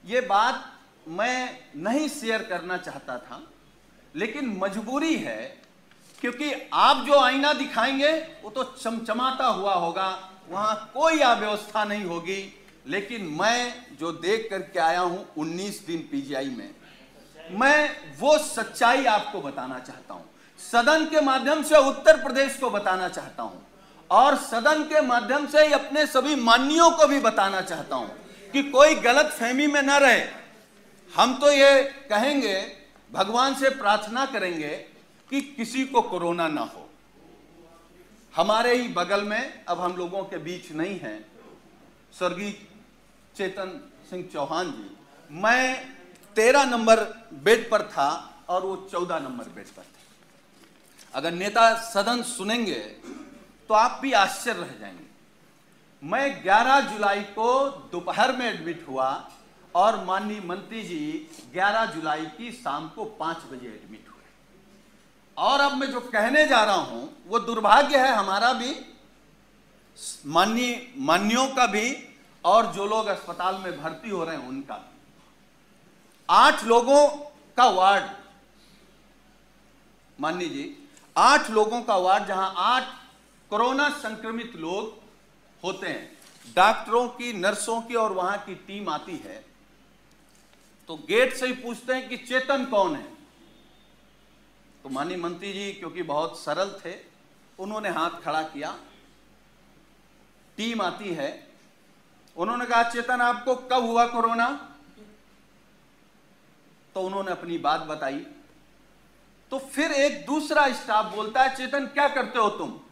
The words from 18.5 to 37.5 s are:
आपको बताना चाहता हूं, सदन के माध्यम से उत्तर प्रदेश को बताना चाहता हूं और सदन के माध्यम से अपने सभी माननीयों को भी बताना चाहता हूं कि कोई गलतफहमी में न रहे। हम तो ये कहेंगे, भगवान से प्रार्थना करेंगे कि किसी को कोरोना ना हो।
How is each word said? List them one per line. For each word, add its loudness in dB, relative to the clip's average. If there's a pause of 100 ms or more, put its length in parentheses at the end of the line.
आपको 0
बताना -10
चाहता -18
हूं, -16 (380)
सदन 4
के 4
माध्यम 2
से 6
उत्तर 6
प्रदेश 0
को -2
बताना 0
चाहता -10
हूं -10 (520)
और 8
सदन 0
के 2
माध्यम 0
से 8
अपने 0
सभी 0
माननीयों 6
को 6
भी 2
बताना 0
चाहता -8
हूं -6 (440)
कि 0
कोई 6
गलतफहमी 2
में 2
न 4
रहे। 6 (880)
हम 2
तो 4
ये 8 (260)
कहेंगे, 0 (560)
भगवान 0
से 2
प्रार्थना 0
करेंगे -4 (640)
कि -2 (100)
किसी -6
को 2
कोरोना -2
ना -4
हो। -12 (1500)